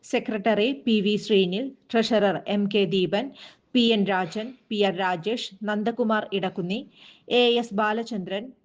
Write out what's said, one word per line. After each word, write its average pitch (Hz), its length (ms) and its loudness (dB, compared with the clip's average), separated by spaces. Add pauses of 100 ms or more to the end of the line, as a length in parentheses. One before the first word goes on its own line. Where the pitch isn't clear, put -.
(140)
സെക്രട്ടറി 220 580 0 (160)
പി 220 100 4 (100)
വി 208 80 2 (100)
ശ്രീനിൽ, 196 420 2 (240)
ട്രഷറർ 208 560 2
എം 202 180 0 (100)
കെ 202 100 4 (100)
ദീപൻ, 190 320 0 (460)
പി 240 120 4 (100)
എൻ 202 160 2
രാജൻ, 190 360 -2 (220)
പി 214 80 -4 (100)
ആർ 185 80 0
രാജേഷ്, 185 540 -2 (180)
നന്ദകുമാർ 214 560 0 (140)
ഇടക്കുന്നി, 185 420 -4 (600)
എ - 20 6 (200)
എസ് 233 180 -8
ബാലചന്ദ്രൻ 214 640 -4 (220)